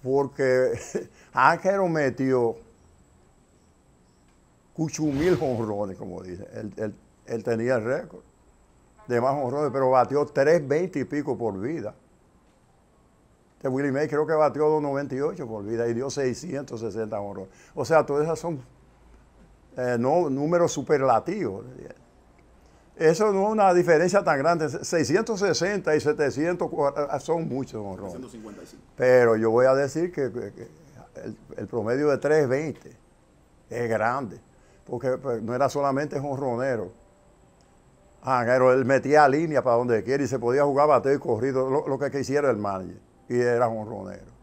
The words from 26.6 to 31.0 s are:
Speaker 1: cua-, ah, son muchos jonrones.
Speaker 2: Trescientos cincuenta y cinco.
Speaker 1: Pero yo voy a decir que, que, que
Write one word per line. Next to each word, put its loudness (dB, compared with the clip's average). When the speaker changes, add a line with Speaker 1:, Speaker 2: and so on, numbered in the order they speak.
Speaker 1:
cua-, -2
ah, -4
son -4
muchos -6
jonrones. -10
Speaker 2:
Trescientos -14
cincuenta -18
y -18
cinco. -20
Speaker 1:
Pero 6
yo 2
voy 6
a 6
decir -2
que, -4
que, -10
que -18